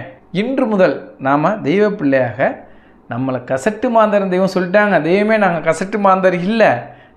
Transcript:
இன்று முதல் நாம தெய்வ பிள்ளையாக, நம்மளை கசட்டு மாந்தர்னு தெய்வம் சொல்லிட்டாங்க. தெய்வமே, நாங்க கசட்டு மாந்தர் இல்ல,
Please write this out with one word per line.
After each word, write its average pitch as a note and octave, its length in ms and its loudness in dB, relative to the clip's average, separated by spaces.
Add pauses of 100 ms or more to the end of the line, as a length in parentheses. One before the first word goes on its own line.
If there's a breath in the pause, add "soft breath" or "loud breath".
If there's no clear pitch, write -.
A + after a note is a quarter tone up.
(320)
இன்று A#3 340 -2
முதல் F#3 540 0
நாம D3+ 380 0
தெய்வ G3 320 0
பிள்ளையாக, C3+ 800 -2 (420 soft breath)
நம்மளை B2+ 340 -4
கசட்டு G#3 460 -2
மாந்தர்னு G#3 380 2
தெய்வம் F#3 260 0
சொல்லிட்டாங்க. F#3 480 2
தெய்வமே, G#3 360 2
நாங்க F3+ 220 0
கசட்டு F#3 400 -2
மாந்தர் F#3+ 340 4
இல்ல, F3 600 0 (240 loud breath)